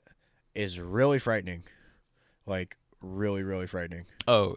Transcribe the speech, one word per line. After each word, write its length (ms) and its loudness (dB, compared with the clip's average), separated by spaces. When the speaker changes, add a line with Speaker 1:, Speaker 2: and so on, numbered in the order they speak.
Speaker 1:
is 260 -4
really 380 4
frightening. 440 -2
Like, 300 -4
really, 420 -2
really 260 -4
frightening. 380 -8
Speaker 2:
Oh, 280 6